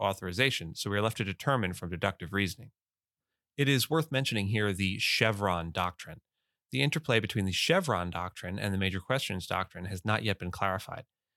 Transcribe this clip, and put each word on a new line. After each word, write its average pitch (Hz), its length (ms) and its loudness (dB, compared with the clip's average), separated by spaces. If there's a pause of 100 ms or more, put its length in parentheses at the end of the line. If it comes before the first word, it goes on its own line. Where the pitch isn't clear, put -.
authorization, 95 760 0
so - 140 -6
we 101 80 0
are 104 60 2
left 110 160 0
to 110 60 0
determine 98 500 0
from 90 160 -8
deductive 92 420 -4
reasoning. 98 380 -2 (880)
It 139 100 2
is 135 220 4
worth 160 200 2
mentioning 117 360 0
here 104 260 2
the 95 260 0
Chevron 98 720 2
doctrine. 87 520 -4 (500)
The 131 100 2
interplay 139 380 2
between 101 240 0
the 92 80 0
Chevron 120 580 2
doctrine 90 480 -6
and 101 160 -2
the 95 40 0
major 95 200 0
questions 92 480 -4
doctrine 90 380 -4
has 90 200 -8
not 107 200 0
yet 104 160 -2
been 90 100 -6
clarified. 95 540 -4 (320)